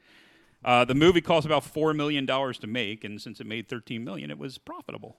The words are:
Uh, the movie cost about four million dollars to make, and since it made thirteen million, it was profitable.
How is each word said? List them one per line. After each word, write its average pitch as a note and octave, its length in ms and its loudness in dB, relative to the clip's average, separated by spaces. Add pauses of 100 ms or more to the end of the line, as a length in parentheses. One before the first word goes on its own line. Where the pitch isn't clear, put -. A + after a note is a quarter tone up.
(640)
Uh, B2 200 6
the B2+ 100 2
movie E3+ 240 6
cost D#3+ 260 2
about D3+ 160 2
four D#3 320 0
million D3 320 -2
dollars C3 320 -2
to - 100 -12
make, A2 360 -4
and G#2 180 -12
since A2 200 -14
it A2+ 40 -14
made A2 220 -10
thirteen A#2 380 -10
million, - 260 -10
it - 60 -12
was B2+ 200 -12
profitable. - 600 -16